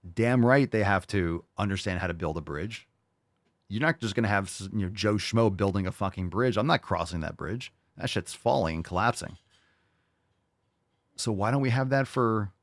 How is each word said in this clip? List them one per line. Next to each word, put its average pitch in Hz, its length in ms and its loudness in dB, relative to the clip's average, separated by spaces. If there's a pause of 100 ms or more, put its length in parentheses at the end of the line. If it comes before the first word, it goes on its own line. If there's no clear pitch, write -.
(120)
Damn 117 340 4
right 131 240 6
they 110 140 2
have 98 240 2
to 85 360 0 (140)
understand 98 420 -2
how 92 80 -2
to 85 60 -2
build 82 240 -4
a 82 40 -6
bridge. 76 460 -10 (840)
You're 104 120 -4
not 160 180 0
just 107 160 -4
gonna 113 120 2
have 98 180 2
s-, 95 280 -10
you 104 120 0
know, 90 40 -2
Joe 104 260 0
Schmo 110 400 2
building 98 300 0
a 92 60 -4
fucking 95 380 -4
bridge. 113 280 0
I'm 113 100 0
not 165 140 2
crossing 85 380 -2
that 78 180 -6
bridge. 107 340 -8 (260)
That - 120 -4
shit's - 240 -4
falling 87 440 0
and 82 80 -6
collapsing. - 520 -2 (1800)
So - 160 -4
why 104 200 2
don't 139 100 2
we 131 100 2
have 131 180 0
that 135 180 2
for 110 440 2 (120)